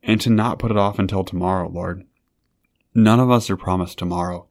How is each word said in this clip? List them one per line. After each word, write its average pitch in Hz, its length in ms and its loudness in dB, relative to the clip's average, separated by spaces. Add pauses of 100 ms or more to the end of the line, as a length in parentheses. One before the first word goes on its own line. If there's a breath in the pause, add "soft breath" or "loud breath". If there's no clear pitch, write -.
and 110 180 0
to - 80 -2
not 110 300 2
put 117 100 -4
it 107 80 0
off 101 220 0
until 98 240 0
tomorrow, 90 440 -2
Lord. 90 380 -8 (880)
None 113 260 6
of 127 120 4
us 117 180 2
are 98 80 -2
promised 92 400 -4
tomorrow. 87 540 -6